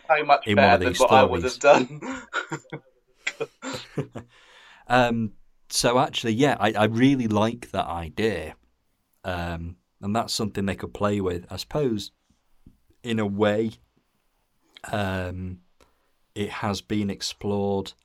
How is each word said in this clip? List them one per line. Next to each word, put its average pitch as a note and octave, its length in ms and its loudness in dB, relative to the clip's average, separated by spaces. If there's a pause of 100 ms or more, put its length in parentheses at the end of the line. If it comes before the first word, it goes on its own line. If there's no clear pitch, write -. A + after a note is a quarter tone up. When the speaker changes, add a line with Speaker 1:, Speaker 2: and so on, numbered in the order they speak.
Speaker 1:
so D3+ 180 2
much C#3+ 220 4
Speaker 2:
in G#2 80 2
Speaker 1:
better - 120 8
Speaker 2:
one - 60 8
of - 80 6
Speaker 1:
than E2+ 80 0
Speaker 2:
these - 100 -2
Speaker 1:
what B2+ 120 6
I C3 120 8
would B2 280 0
Speaker 2:
stories. C#3 380 4
Speaker 1:
have - 0 -
done. - 920 -10
<laughs> - 0 - (560)
Speaker 2:
<laughs> - 880 -10 (600)
Um, A#2+ 460 0 (360)
so B2 300 2
actually, B2 340 -2
yeah, B2+ 260 2
I, G#2+ 140 2
I G#2 120 2
really A#2+ 420 4
like A2 440 0
that F#2+ 140 -4
idea. E2+ 720 -6 (680)
Um, E2+ 520 -8 (260)
and G2+ 140 -4
that's G#2+ 180 -4
something G2+ 320 -4
they F#2+ 100 -2
could - 180 -12
play G#2 280 -2
with. F2+ 300 -4
I F#2 60 -10
suppose, B2 540 -4 (920)
in A2+ 160 -2
a G#2+ 60 0
way, G#2 460 0 (1200)
um, F#2 680 -6 (720)
it G#2 160 -6
has G2+ 320 -6
been G#2 280 -2
explored G2+ 840 -4 (120)